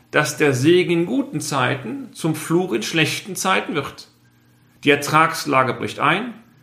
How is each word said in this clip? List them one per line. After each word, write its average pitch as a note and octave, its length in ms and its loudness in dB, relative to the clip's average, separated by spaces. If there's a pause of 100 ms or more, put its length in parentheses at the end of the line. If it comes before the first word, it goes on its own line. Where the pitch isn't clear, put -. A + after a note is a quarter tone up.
(100)
dass - 260 0
der D3 160 4
Segen E3 400 4
in E3+ 140 2
guten A3+ 340 -4
Zeiten B2+ 720 -4
zum D#3+ 220 -2
Fluch F3+ 380 0
in G#3+ 100 -2
schlechten E3 540 -2
Zeiten G3+ 380 -2
wird. - 340 -8 (760)
Die C#3 60 4
Ertragslage C#3+ 840 2
bricht G#2+ 240 -6
ein, F#3 360 0 (280)